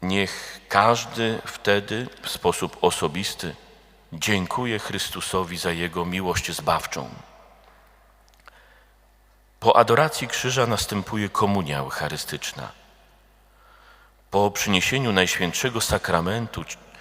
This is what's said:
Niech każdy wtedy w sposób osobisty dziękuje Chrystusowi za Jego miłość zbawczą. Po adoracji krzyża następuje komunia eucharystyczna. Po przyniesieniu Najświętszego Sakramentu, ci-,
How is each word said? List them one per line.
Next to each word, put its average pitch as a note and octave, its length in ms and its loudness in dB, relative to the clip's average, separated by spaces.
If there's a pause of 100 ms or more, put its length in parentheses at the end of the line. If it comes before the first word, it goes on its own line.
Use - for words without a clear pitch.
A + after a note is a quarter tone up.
Niech F#2+ 680 -2
każdy A2+ 760 2
wtedy G#2 600 0 (140)
w - 80 -10
sposób - 520 -2
osobisty E2+ 720 0 (580)
dziękuje G#2 680 0
Chrystusowi F#2 760 -4
za F2 140 -2
Jego E2+ 340 -2
miłość F2+ 460 -2
zbawczą. D#2+ 580 -2 (2500)
Po - 180 6
adoracji A#2 500 4
krzyża B2+ 400 0
następuje G#2 600 -2
komunia F#2 500 0
eucharystyczna. C#2+ 920 -6 (1600)
Po G2+ 200 4
przyniesieniu A2 600 2
Najświętszego F#2+ 720 2
Sakramentu, F#2 840 0
ci-, - 140 -14 (240)